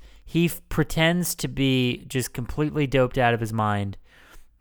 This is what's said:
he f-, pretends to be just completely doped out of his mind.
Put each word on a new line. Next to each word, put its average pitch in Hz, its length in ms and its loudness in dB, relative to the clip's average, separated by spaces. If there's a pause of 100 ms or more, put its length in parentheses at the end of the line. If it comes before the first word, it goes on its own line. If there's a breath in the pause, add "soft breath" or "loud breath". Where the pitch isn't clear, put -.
(240)
he 165 220 2
f-, - 220 -6
pretends 165 680 0
to - 120 -6
be 127 580 0
just - 260 -4
completely 147 540 -2
doped 127 320 2
out 120 160 4
of 113 60 -2
his 110 120 -4
mind. 104 440 0 (640 soft breath)